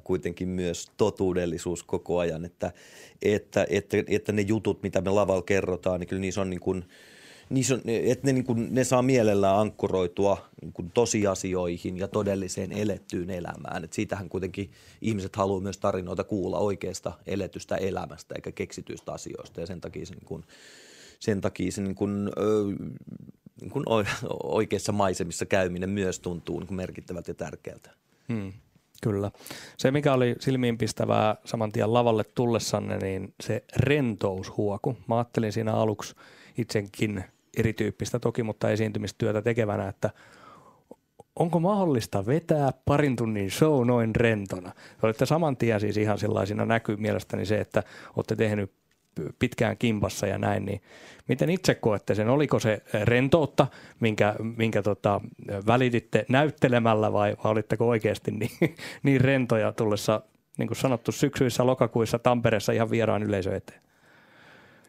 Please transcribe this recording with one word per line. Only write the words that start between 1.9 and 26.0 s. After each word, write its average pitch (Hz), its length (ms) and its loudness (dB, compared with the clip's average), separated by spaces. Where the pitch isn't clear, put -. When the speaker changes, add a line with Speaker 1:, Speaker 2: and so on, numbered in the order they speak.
Speaker 1:
ajan, 85 260 -2
että, 87 260 -8
että, 101 480 2
että, 101 280 0
että 104 240 0
ne 104 100 0
jutut, 104 420 -2
mitä 95 180 -2
me 92 80 -2
lavalla 95 340 2
kerrotaan, 90 560 0
niin 87 80 -6
kyllä 95 140 -4
niissä 95 200 -4
on 95 80 -2
niin 90 100 -6
kuin, 92 260 -4
niissä 131 240 0
on, 107 120 0
että 113 420 0
ne 135 60 4
niin 127 100 0
kuin, 113 280 -2
ne 127 120 2
saa 127 180 4
mielellään 104 580 4
ankkuroitua 95 880 0
niin 82 120 -12
kuin 87 200 -10
tosiasioihin 95 1040 0
ja 95 100 -4
todelliseen 98 640 -2
elettyyn 98 580 -4
elämään. 85 540 -8
Et 82 100 -14
siitähän 98 360 -6
kuitenkin 95 420 -6
ihmiset 98 340 -4
haluaa 98 260 0
myös 98 160 -6
tarinoita 95 460 -2
kuulla 92 360 -4
oikeasta 92 540 -4
eletystä 95 480 -6
elämästä 90 600 -6
eikä - 160 -10
keksityistä - 600 -10
asioista. - 500 -12
Ja 85 60 -8
sen 87 140 -10
takia 85 240 -12
se 85 100 -14
niin - 100 -20
kuin, 80 180 -12
sen 98 220 0
takia 92 300 -2
se 101 100 -6
niin 95 140 -4
kuin, 101 320 -2
ö, 104 280 2
niin - 100 -12
kuin 139 180 -4
o-, 110 140 4
oikeassa 101 480 0
maisemissa 95 540 0
käyminen 92 440 0
myös 95 300 -2